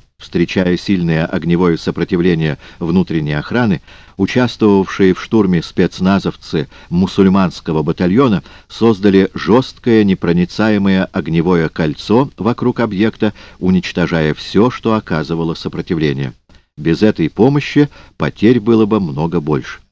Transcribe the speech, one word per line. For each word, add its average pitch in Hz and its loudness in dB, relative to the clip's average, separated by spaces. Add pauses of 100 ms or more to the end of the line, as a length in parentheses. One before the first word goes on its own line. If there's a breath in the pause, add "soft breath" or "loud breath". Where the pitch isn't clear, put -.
(220)
встречая 90 -2
сильное 85 -2
огневое 85 0
сопротивление 82 -2 (220 loud breath)
внутренней 82 -2
охраны, 120 -2 (360 loud breath)
участвовавшие 101 2
в - -8
штурме 92 0
спецназовцы 90 -2 (200 loud breath)
мусульманского 92 0
батальона 92 0 (260 loud breath)
создали 98 2
жёсткое 113 2
непроницаемое 95 0
огневое 82 0
кольцо 104 0
вокруг 117 -2
объекта, 107 -2 (260 loud breath)
уничтожая 87 0
всё, 110 0
что 117 -2
оказывало 82 -4
сопротивление. 78 -4 (440 soft breath)
Без 80 -2
этой - 2
помощи 143 2 (280 loud breath)
потерь 120 2
было 110 2
бы 104 0
много 82 -4
больше. 73 -4 (120)